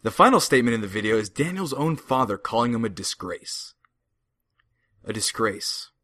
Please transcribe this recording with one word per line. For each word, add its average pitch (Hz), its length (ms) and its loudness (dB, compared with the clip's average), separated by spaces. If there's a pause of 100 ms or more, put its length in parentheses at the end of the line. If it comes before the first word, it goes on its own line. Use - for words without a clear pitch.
The 110 80 -2
final 226 300 6
statement 120 340 4
in 110 60 -2
the 104 60 -6
video 107 300 0
is 107 120 -2
Daniel's 175 420 -4
own 156 240 0
father 127 420 -2
calling 117 360 0
him 113 100 -2
a 110 60 -2
disgrace. - 840 -10 (1300)
A 104 80 -8
disgrace. - 800 -4 (120)